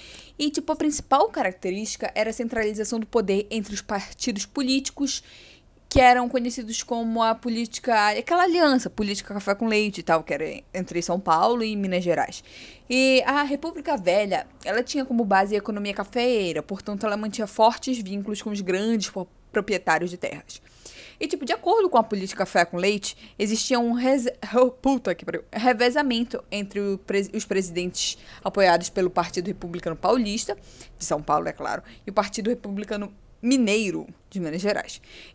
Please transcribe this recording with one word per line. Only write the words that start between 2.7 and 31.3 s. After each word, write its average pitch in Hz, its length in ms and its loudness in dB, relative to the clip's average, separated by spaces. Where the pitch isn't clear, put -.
do 220 60 -4
poder 202 460 0
entre 208 220 -4
os 196 80 -6
partidos - 680 -6
políticos, 269 760 -2
que - 140 4
eram 247 260 8
conhecidos 240 540 -4
como 233 400 -2
a 226 140 4
política, 226 720 0
aquela 330 340 2
aliança 320 460 4
política 202 460 -4
café 202 180 0
com 214 140 -2
leite 214 320 2
e 165 40 -8
tal, 165 200 4
que 156 100 -6
era 156 280 -6
entre 175 300 -4
São 180 160 0
Paulo 202 440 4
e 220 120 -2
Minas 185 280 -2
Gerais. 170 400 0
E 262 380 6
a 285 160 2
República 294 520 -4
Velha, 190 520 2
ela 214 160 0
tinha 262 240 -4
como 240 180 0
base 196 300 2
a 208 60 2
economia 202 340 -6
cafeeira, 202 720 0
portanto 202 420 -6
ela 208 100 -2
mantinha 214 300 -4
fortes 233 540 2
vínculos 202 420 -6
com - 80 -8
os 202 100 -4
grandes 196 520 0
po-, 185 160 -8
proprietários 180 580 0
de 175 80 -12
terras. - 420 -10
E, 311 80 -4
tipo, 285 180 -6
de 277 80 -2
acordo 403 360 2
com 262 80 4
a 220 60 6
política 196 360 -6
café 180 260 2
com 180 100 -8
leite, 202 400 0
existia 220 420 0
um 240 140 2
reze-, 247 400 2
<laughs> 214 160 -2
oh, 254 120 6
puta 254 420 0
que - 100 -16
pariu, - 200 -6
revezamento 240 960 2
entre 202 300 -6
o 196 160 -2
pres-, 196 340 -2
os 220 140 -4
presidentes 180 720 -2
apoiados 185 460 4
pelo 180 220 0
Partido 175 360 -2
Republicano 175 480 -8
Paulista, 208 600 0
de - 80 -6
São 165 160 -2
Paulo, 151 260 0